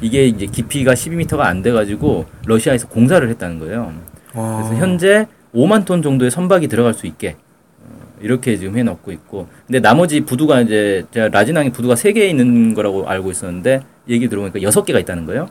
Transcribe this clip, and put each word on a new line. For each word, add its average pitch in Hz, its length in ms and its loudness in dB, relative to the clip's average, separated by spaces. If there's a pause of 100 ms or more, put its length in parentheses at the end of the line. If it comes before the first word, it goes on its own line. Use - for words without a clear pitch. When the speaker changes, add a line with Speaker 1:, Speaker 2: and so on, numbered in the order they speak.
Speaker 1:
이게 135 260 2
이제 101 180 -2
깊이가 127 500 -2
십이 160 200 -8
미터가 156 320 -2
안 92 160 -2
돼가지고 110 600 0 (200)
러시아에서 117 420 0
공사를 131 400 2
했다는 87 320 -6
거예요. 92 320 -8 (440)
Speaker 2:
와. 113 220 -6
Speaker 1:
그래서 110 180 -4
현재 185 520 2 (240)
오만 190 340 4
톤 180 160 0
정도의 135 300 2
선박이 180 360 0
들어갈 117 260 2
수 101 140 -10
있게, 82 280 -10 (480)
어, - 220 -20 (160)
이렇게 117 360 -2
지금 98 200 -6
해놓고 101 340 -4
있고. 90 360 -12 (180)
근데 127 140 0
나머지 147 420 4
부두가 135 400 2
이제 104 500 0
제가 113 180 0
라진항에 135 420 2
부두가 123 240 0
세 202 180 0
개 208 140 2
있는 123 460 4
거라고 101 340 -2
알고 95 240 -4
있었는데 90 500 -2 (280)
얘기 120 180 0
들어보니까 101 360 -6
여섯 110 200 2
개가 131 160 0
있다는 87 280 -6
거예요. 127 220 -6